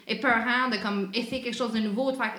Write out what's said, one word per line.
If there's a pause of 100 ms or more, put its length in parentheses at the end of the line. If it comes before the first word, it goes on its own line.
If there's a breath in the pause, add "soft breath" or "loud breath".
épeurant,
de,
comme,
essayer
quelque
chose
de
nouveau,
de
faire